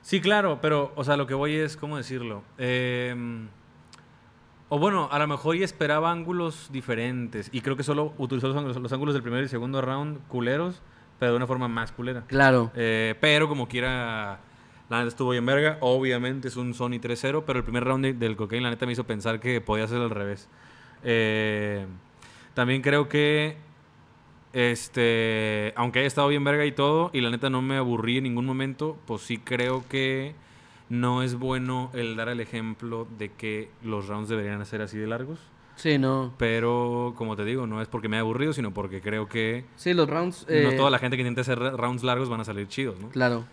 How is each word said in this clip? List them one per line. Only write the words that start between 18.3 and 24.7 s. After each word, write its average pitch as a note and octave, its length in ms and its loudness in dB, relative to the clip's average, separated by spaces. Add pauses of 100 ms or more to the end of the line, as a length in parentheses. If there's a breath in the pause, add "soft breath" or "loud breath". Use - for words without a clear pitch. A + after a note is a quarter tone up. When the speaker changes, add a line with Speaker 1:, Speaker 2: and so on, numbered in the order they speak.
Speaker 1:
Cocaine, A2 260 -2
la A#2+ 60 0
neta, A#2 160 -2
me B2 80 -2
hizo B2 120 -2
pensar A2+ 340 -2
que A#2+ 220 0
podía A2 260 0
ser A#2+ 120 -2
al A#2 120 0
revés. G2+ 360 -6 (560 loud breath)
Eh, G#2+ 840 2 (680 loud breath)
también B2+ 280 2
creo C#3+ 280 4
que, D3+ 480 2 (960)
este, A2+ 1200 2